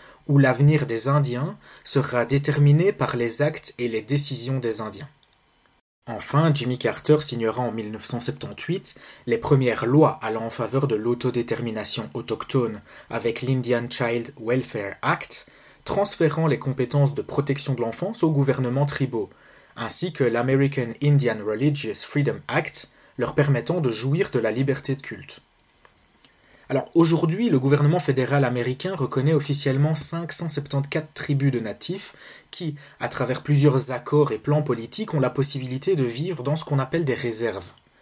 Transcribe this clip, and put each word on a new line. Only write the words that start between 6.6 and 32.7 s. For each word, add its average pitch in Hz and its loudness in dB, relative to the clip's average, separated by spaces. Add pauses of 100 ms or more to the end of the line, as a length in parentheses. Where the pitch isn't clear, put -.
Carter 147 2
signera 117 -2
en 120 -2
mille 107 -8
neuf 107 -10
cent 120 -2
septante-huit - -4 (320)
les 117 2
premières 127 2
lois 139 4
allant 110 -4
en 113 -6
faveur 135 -2
de 113 0
l'autodétermination 117 -4
autochtone 113 -4 (280)
avec 113 -4
l'Indian 120 -2
Child 117 -4
Welfare 110 -4
Act, - -4 (380)
transférant 160 2
les 127 2
compétences 139 0
de 139 -6
protection 139 -2
de 117 -4
l'enfance 175 -2
aux 160 4
gouvernements 135 2
tribaux, 127 -4 (480)
ainsi 135 -2
que 135 0
l'American 131 2 (120)
Indian 135 4
Religious 113 -2
Freedom 139 -2 (100)
Act, - -2 (300)
leur 117 -2
permettant 147 2
de 135 2
jouir 139 0
de 127 2
la 110 0
liberté 139 -2
de 139 -16
culte. - -14 (1300)
Alors - -2
aujourd'hui, 165 4
le 135 4
gouvernement 143 4
fédéral 131 2
américain 123 -2
reconnaît 139 0
officiellement 143 2
cinq 165 0
cent 170 0
septante-quatre 143 -2
tribus 139 0
de 120 0
natifs 110 -6 (340)
qui, 151 -6 (240)